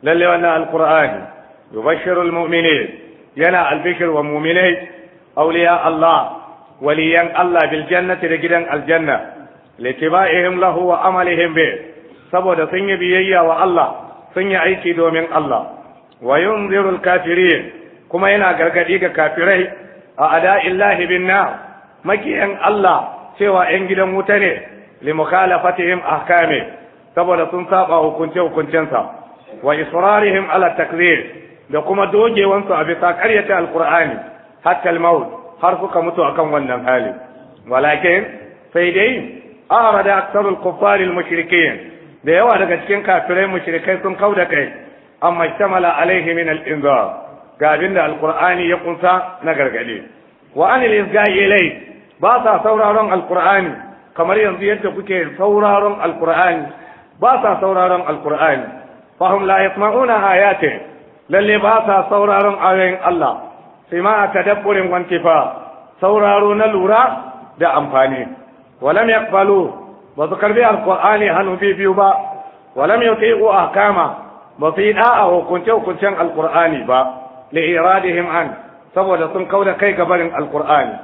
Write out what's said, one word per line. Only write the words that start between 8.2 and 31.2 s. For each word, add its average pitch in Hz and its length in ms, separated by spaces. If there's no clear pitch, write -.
da 165 100
gidan 170 300
aljanna, 147 500
litiba'ihim 175 800
lahu 180 320
wa 165 160
amalihim 175 480
bi, 160 120
saboda 175 400
sun 190 220
yi 190 80
biyayya 180 460
wa 165 200
Allah, 170 260
sun 190 180
yi 190 60
aiki 175 360
domin 165 380
Allah. 143 480
Wa 127 180
yunzirul 196 640
kafirin, 175 720
kuma 190 220
yana 196 280
gargadi 170 400
ga 185 100
kafirai, 170 540
a 143 80
ada'illahi 185 720
bin 180 180
nar, 190 240
makiyan 202 580
Allah, 190 760
cewa 190 320
yan 190 160
gidan 190 260
wuta 196 240
ne, 190 160
li 147 120
mukhalafatihim 180 880
ahkami, 160 580
saboda 170 340
sun 180 200
saba 180 320
hukunce-hukuncensa, 156 1000
wa 143 120
israrihim 190 720
ala 175 280
takzir, 165 420